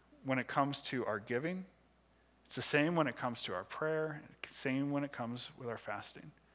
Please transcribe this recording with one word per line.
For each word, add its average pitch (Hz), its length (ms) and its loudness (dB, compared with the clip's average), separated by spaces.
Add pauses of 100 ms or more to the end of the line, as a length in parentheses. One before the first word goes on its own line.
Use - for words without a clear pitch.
(260)
when 131 140 4
it 120 80 -2
comes 139 340 2
to 123 240 -2
our 104 140 0
giving. 156 460 -2 (800)
It's - 100 -2
the 127 60 2
same 156 360 6
when 151 100 6
it 117 80 -2
comes 120 280 -2
to 98 100 -4
our 92 100 -2
prayer. 156 580 -2 (180)
It's - 100 -12
the - 60 -6
same 139 360 2
when 143 140 2
it 139 80 -6
comes 120 440 -4
with 123 120 -8
our 110 80 -2
fasting. 104 540 -8 (240)